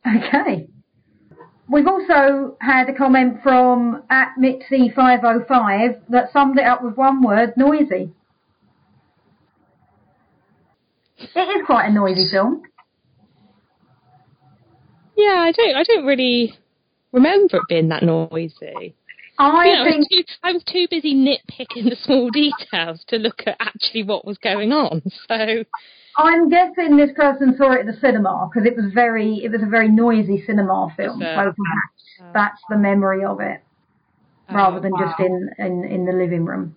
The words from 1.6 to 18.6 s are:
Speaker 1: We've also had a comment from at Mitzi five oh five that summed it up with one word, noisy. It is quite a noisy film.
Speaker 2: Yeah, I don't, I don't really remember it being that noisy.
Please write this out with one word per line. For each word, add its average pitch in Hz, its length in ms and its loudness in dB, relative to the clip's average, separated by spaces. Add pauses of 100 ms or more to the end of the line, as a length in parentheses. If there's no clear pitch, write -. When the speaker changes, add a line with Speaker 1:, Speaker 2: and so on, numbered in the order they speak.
Speaker 1:
We've 294 160 4
also 285 720 0
had 262 280 0
a 262 60 -8
comment 262 480 2
from 247 640 2
at 262 280 0
Mitzi 254 580 0
five 254 280 4
oh 233 240 2
five 226 640 0
that 247 220 0
summed 277 260 2
it 277 80 2
up 247 180 2
with 220 120 -8
one 269 260 2
word, 226 360 2
noisy. 269 540 0 (3000)
It - 220 -8
is 381 260 -2
quite 240 240 2
a - 40 2
noisy 190 380 0
film. 247 320 -2 (2500)
Speaker 2:
Yeah, 415 220 4
I 339 120 2
don't, 359 240 2
I 285 80 0
don't 381 220 2
really 247 480 0 (580)
remember 339 460 4
it - 100 0
being 165 220 0
that 160 140 -2
noisy. 160 920 -4 (420)